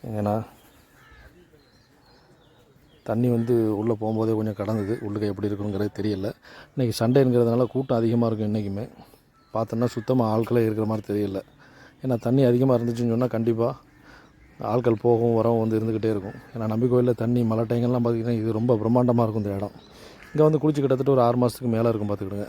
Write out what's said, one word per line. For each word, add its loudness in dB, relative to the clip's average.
ஏன்னா -2
தண்ணி 0
வந்து 2
உள்ள 0
போகும்போதே 0
கொஞ்சம் -2
கடந்தது. -4
உள்ளுக்க -4
எப்படி -4
இருக்குங்கிறது -4
தெரியல. -4
இன்னைக்கு -2
சண்டேங்கிறதுனால 2
கூட்டம் -2
அதிகமா 2
இருக்கும். -2
இன்னைக்குமே -4
பார்த்தோன்னா -2
சுத்தமா 0
ஆட்களே 2
இருக்கிற -2
மாதிரி -4
தெரியல. -2
ஏன்னா -2
தண்ணி 2
அதிகமா 4
இருந்துச்சுன்னு 0
சொன்னா 0
கண்டிப்பா 0
ஆட்கள் 0
போகவும் 2
வரவும் 2
வந்து 0
இருந்துக்கிட்டே -2
இருக்கும். -6
ஏன்னா -8
நம்பி 0
கோயில்ல 2
தண்ணி 0
மழை 0
டைம்லாம் 0
பார்த்தீங்கன்னா -2
இது -2
ரொம்ப 2
பிரம்மாண்டமா 4
இருக்கும் -2
இந்த -4
இடம். -6
இங்க 0
வந்து 4
குளிச்சு 0
கிட்டத்தட்ட 2
ஒரு 6
ஆறு 4
மாசத்துக்கு 0
மேல 2
இருக்கும் -2
பார்த்துக்கிடுங்க. -6